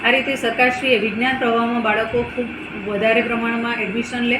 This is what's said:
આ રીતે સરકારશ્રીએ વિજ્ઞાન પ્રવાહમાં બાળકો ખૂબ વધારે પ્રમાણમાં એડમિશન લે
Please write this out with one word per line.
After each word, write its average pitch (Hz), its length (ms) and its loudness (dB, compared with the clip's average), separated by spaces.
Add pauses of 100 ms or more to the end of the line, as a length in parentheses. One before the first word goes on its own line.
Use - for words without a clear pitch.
આ 233 60 2
રીતે 262 260 2
સરકારશ્રીએ 247 640 2
વિજ્ઞાન 233 400 0
પ્રવાહમાં 233 420 2
બાળકો 220 420 0
ખૂબ 240 240 -4 (400)
વધારે 220 340 2
પ્રમાણમાં 233 540 -2
એડમિશન 226 460 -4
લે 240 180 2